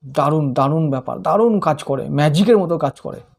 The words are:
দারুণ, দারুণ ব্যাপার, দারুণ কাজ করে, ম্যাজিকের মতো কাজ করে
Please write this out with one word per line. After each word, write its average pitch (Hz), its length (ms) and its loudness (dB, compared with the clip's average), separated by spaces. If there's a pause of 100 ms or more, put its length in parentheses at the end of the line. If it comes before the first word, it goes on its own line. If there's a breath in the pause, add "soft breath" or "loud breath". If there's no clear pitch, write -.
দারুণ, 143 480 0
দারুণ 143 380 0
ব্যাপার, 127 320 -6
দারুণ 208 380 2
কাজ 151 220 -2
করে, - 260 -4
ম্যাজিকের 151 500 4
মতো 170 200 -2
কাজ 147 220 -4
করে - 200 -12 (180)